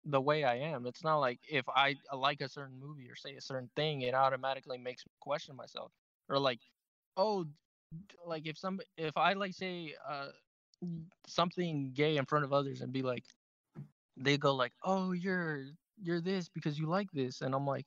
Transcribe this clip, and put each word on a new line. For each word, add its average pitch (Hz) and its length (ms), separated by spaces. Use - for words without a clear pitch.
the 139 160
way 147 240
I 120 120
am, 135 300
it's 123 180
not 156 140
like 123 300
if 139 200
I, 135 280
uh, 139 60
like 143 240
a 139 60
certain 135 320
movie 139 300
or - 60
say 139 200
a 131 60
certain 127 340
thing, 147 260
it 123 120
automatically 135 640
makes 123 280
me - 140
question 143 360
myself, - 360
or, 139 120
like, 127 200
oh, 196 280
d-, 147 60
like, 160 200
if 156 100
someb-, 190 260
if 156 200
I, 175 160
like, 196 200
say, 175 420
uh, 143 240
something 165 680
gay 151 240
in - 80
front 147 200
of 131 80
others 139 280
and 127 100
be 131 100
like, 123 240
they 139 220
go 143 180
like, 123 180
"Oh, 185 280
you're, 170 540
you're 175 240
this 185 280
because 151 280
you 156 100
like 190 240
this," 131 300
and 135 120
I'm 139 120
like 135 200